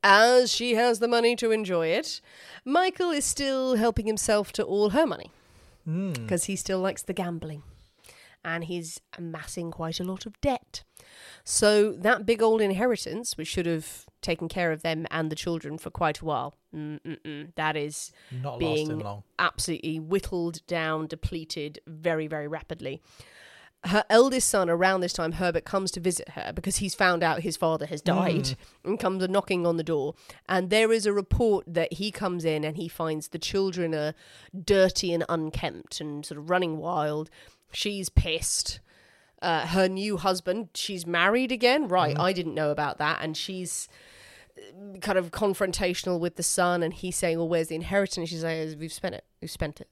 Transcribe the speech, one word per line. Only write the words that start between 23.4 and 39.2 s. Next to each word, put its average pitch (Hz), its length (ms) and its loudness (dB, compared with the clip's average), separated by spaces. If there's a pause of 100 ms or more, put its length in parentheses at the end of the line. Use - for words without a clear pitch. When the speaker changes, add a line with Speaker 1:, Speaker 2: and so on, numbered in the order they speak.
Speaker 1:
Her 196 260 2
eldest 254 380 8
son, 190 220 4
around 185 300 4
this 175 140 -2
time, 165 180 -2
Herbert, 170 320 -2
comes 190 280 -2
to 175 80 -8
visit 170 300 -2
her - 240 -8
because 175 240 -4
he's 196 160 -2
found 180 280 4
out 165 180 2
his 165 160 -4
father 160 300 0
has 147 160 -8
died 175 420 2
Speaker 2:
Mm. 131 120 -4 (280)
Speaker 1:
and 208 160 -2
comes 190 220 0
a 185 60 0
knocking 185 380 2
on 170 120 2
the 165 40 -2
door. 156 320 -2 (340)
And 185 220 0
there 220 220 6
is 226 140 2
a 202 80 2
report 202 520 2
that 170 280 -2
he 196 160 -4
comes 180 360 -4
in 156 180 0
and 156 120 -4
he 165 120 -6
finds 156 400 -6
the 170 100 -10
children 180 560 -2
are 151 200 -2 (440)
dirty 190 560 4
and 165 160 2
unkempt 160 720 -4
and 147 260 -8
sort 147 120 -12
of 151 120 -14
running 180 280 0
wild. 156 500 -2 (440)
She's 202 360 -4
pissed. - 720 0 (600)